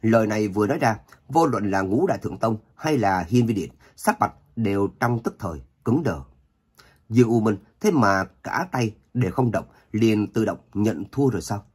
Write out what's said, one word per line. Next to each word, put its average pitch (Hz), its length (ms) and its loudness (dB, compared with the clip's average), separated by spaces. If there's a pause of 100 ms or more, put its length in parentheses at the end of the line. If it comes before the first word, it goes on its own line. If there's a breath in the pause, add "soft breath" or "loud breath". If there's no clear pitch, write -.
Lời 113 260 4
này 107 200 -2
vừa 101 200 0
nói 143 120 0
ra, 113 180 0 (320 soft breath)
vô 165 160 4
luận 104 260 -2
là 95 100 0
ngũ 110 260 0
đại - 100 0
thượng - 200 -8
tông 113 200 -2 (180)
hay 156 220 -2
là 95 300 0
Hiên 117 200 4
Vi 113 60 0
Điện, 92 180 -4 (240 soft breath)
sắc - 240 -2
mặt - 140 0 (220)
đều 101 320 0 (120)
trong 117 240 -2
tức - 160 -6
thời 78 220 -8 (240)
cứng 156 180 0
đờ. 82 180 -4 (880 soft breath)
Dương 113 200 4
U 117 100 4
Minh 107 180 0 (240 soft breath)
thế 208 100 2
mà 101 320 2 (200)
cả 175 280 -4
tay 110 240 -4 (180)
đều 101 180 -2
không 123 200 0
động, 85 140 -4 (260 soft breath)
liền 107 420 0
tự 113 120 0
động 95 120 -4 (160)
nhận 98 380 -2
thua 139 180 0
rồi 101 120 -4
sao? 101 220 -8 (120)